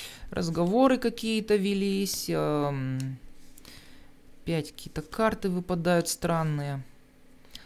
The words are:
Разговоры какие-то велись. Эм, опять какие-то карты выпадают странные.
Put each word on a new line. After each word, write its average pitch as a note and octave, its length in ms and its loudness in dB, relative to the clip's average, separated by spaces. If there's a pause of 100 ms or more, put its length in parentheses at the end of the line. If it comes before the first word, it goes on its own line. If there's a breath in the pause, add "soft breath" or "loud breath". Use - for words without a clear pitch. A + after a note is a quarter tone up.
(320 loud breath)
Разговоры F#3 640 4
какие-то A3 580 0
велись. G3 720 0
Эм, C#3 920 -2 (1200 soft breath)
опять D#3+ 280 -2
какие-то - 320 -10
карты A3 460 0
выпадают F3 580 2
странные. D3 760 -2 (840 loud breath)